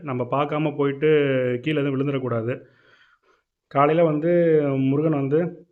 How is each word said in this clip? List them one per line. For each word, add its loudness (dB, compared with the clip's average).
நம்ம -6
பார்க்காம -2
போயிட்டு -2
கீழே -2
எதுவும் -2
விழுந்துடக்கூடாது. -4
காலையில 2
வந்து 2
முருகன் 0
வந்து, -2